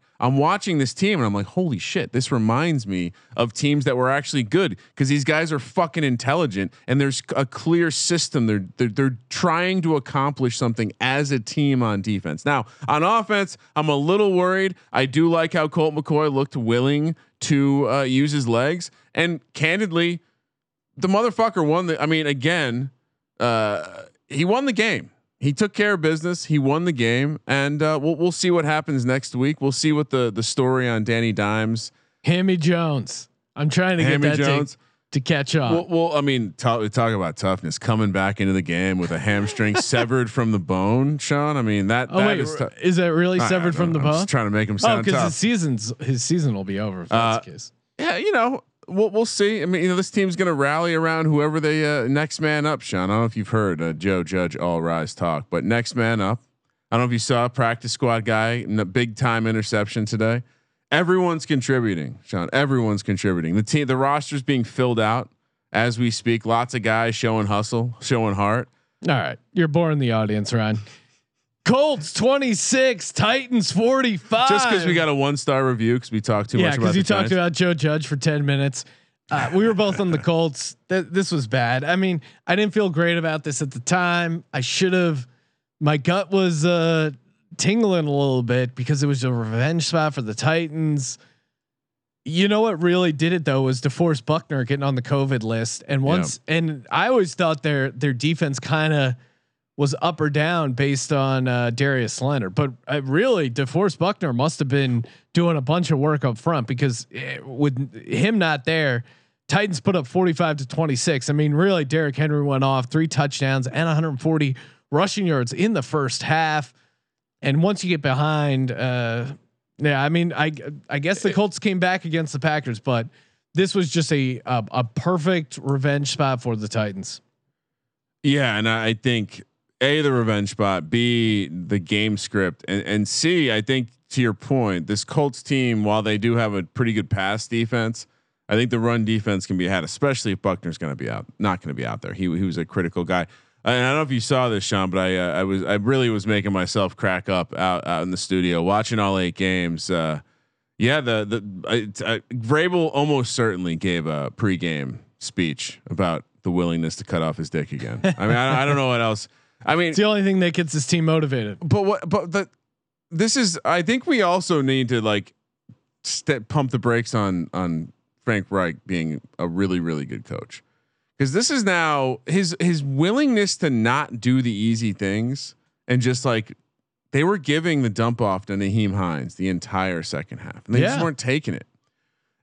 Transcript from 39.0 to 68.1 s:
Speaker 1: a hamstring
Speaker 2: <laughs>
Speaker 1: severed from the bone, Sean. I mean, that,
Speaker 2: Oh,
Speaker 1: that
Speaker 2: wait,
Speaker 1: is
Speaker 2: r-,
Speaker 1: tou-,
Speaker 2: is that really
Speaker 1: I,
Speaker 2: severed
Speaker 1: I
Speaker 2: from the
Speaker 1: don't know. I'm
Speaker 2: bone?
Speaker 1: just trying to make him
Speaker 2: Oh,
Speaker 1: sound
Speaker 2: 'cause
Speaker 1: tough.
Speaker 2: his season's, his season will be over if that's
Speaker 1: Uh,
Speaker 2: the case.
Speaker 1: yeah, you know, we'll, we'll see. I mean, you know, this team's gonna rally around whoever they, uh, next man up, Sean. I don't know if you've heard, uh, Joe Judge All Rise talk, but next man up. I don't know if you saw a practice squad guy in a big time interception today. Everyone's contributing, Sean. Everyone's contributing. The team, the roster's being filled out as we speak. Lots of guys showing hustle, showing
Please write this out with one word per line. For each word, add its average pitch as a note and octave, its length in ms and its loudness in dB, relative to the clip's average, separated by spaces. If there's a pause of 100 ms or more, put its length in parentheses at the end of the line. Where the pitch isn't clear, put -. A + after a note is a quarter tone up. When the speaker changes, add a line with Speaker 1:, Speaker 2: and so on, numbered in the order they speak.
Speaker 1:
a E2 80 -2
hamstring G#2 560 0
Speaker 2:
<laughs> - 40 2
Speaker 1:
severed A#2+ 480 0
from A2+ 220 -2
the G#2 80 2
bone, G#2 600 0
Sean. D3 380 -2
I C3 60 -2
mean, G#2 240 0
that, A#2 240 0
Speaker 2:
Oh, C#3+ 80 -2
Speaker 1:
that G3+ 80 4
Speaker 2:
wait, G#3 140 0
Speaker 1:
is D3+ 200 -4
Speaker 2:
r-, - 100 -4
Speaker 1:
tou-, - 120 -20
Speaker 2:
is F3+ 140 2
that F3 160 2
really F3 280 2
Speaker 1:
I, A#2 80 4
Speaker 2:
severed F3 260 0
Speaker 1:
I - 20 -6
Speaker 2:
from E3+ 160 0
the D#3 80 0
Speaker 1:
don't C#3 60 0
know. - 40 4
I'm - 40 4
Speaker 2:
bone? D#3+ 80 2
Speaker 1:
just G3 80 -4
trying A#2 160 2
to G2+ 40 0
make G#2+ 180 2
him G#2+ 60 -2
Speaker 2:
Oh, G2 40 -2
Speaker 1:
sound G#3+ 260 2
Speaker 2:
'cause G3 100 2
Speaker 1:
tough. B2+ 120 2
Speaker 2:
his D3+ 100 -2
season's, D3+ 640 0
his B2+ 240 -2
season D#3 300 0
will G2 100 -6
be G2 160 -4
over F#2+ 220 -6
if - 80 -10
that's A2+ 260 2
Speaker 1:
Uh, A2+ 80 -4
Speaker 2:
the F#2+ 80 -18
case. - 200 -18 (280)
Speaker 1:
yeah, D#4 160 -2
you F#4+ 160 -2
know, B3 320 0 (240)
we'll, G3 220 0
we'll A3 160 0
see. G#3 360 0
I D#3 40 -2
mean, F3+ 160 0
you F3+ 60 2
know, F3+ 80 0
this F#3 140 -2
team's F#3+ 260 0
gonna F3+ 180 0
rally D3+ 400 0
around D#3+ 320 0
whoever D3+ 340 2
they, D#3 240 2
uh, D3 240 0
next C#3+ 320 0
man D3+ 260 0
up, D3 140 -2
Sean. F#2 240 -2
I - 100 0
don't A2 60 4
know A#2 40 2
if A2+ 120 -2
you've G#2+ 120 -4
heard, G2 320 0
uh, E2 120 -2
Joe F2+ 320 0
Judge F2 320 -2
All E2+ 260 -2
Rise E2 320 -2
talk, D#2+ 360 -2
but E2+ 140 -2
next A2+ 300 -2
man A2+ 260 0
up. G2+ 200 0 (500)
I A2+ 60 0
don't A#2+ 60 2
know B2 60 0
if A#2+ 40 -2
you A#2+ 60 0
saw A#2+ 260 0
a B2 60 -2
practice A#2 420 -2
squad A#2 320 0
guy A2 280 2
in G#2+ 280 -2
a G#2 40 2
big A2+ 320 -2
time A2+ 300 0
interception A2 600 0
today. A2+ 360 0 (480)
Everyone's F3 540 2
contributing, A#2 800 0
Sean. F2 260 -4
Everyone's B2 520 2
contributing. F#2 540 0
The G#2+ 60 4
team, D3 240 0
the C3 100 0
roster's C#3 460 0
being B2+ 220 0
filled B2 340 0
out A2+ 300 2 (420)
as A2+ 280 0
we A#2+ 120 2
speak. A2+ 360 -2
Lots A#2 260 0
of B2+ 100 -4
guys A2+ 320 0
showing A2 320 0
hustle, A2+ 540 -2
showing A2+ 360 0